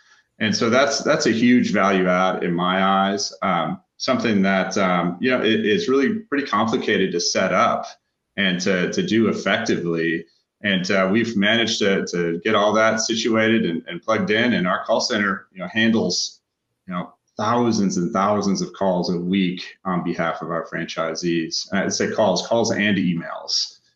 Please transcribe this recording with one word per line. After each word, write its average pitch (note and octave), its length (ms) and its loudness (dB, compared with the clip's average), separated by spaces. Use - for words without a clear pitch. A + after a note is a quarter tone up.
And A2 160 0
so A#2+ 160 0
that's, C3 320 2
that's D3+ 240 0
a A2+ 40 4
huge A#2+ 400 4
value F#2+ 360 2
add F2+ 360 2
in F2 80 -2
my F2+ 320 0
eyes. G2 480 0
Um, F2+ 360 -2
something A2+ 440 0
that, F#2+ 380 0
um, F2 420 0
you B2+ 80 0
know, B2+ 140 0
it, A2 200 2
it's - 240 0
really B2+ 340 2
pretty C#3+ 260 -4
complicated G#2+ 640 0
to E2+ 80 -2
set F#2 340 0
up G2 320 2
and F#2 260 0
to, F2+ 300 0
to F#2+ 140 0
do G#2+ 240 2
effectively. E2+ 960 -2
And, F#2+ 240 0
uh, F#2+ 220 2
we've A2+ 240 0
managed G#2+ 440 0
to, G2 280 0
to E2+ 320 -2
get G#2+ 160 0
all G#2 180 2
that A2 280 2
situated A2 640 2
and, E2 200 -4
and E2+ 160 -10
plugged - 300 -2
in. A#2 220 2
And F2+ 140 0
our G2 180 -2
call A#2 160 0
center, G#2 500 -4
you F#2+ 80 -20
know, F2+ 80 -10
handles, A2 720 0
you F#2 60 -10
know, F2 200 -8
thousands A2 640 2
and F2 160 -2
thousands G2 480 0
of F2 120 -6
calls F#2 400 0
a F2 40 -2
week F2+ 680 -2
on F2+ 180 -2
behalf E2+ 380 -4
of D#2+ 100 -8
our D#2+ 140 -4
franchisees. E2 1040 -4
And G2 100 -2
I F#2+ 80 -2
say G2 200 -2
calls, F#2+ 380 0
calls A#2 240 2
and G2+ 260 2
emails. - 840 -4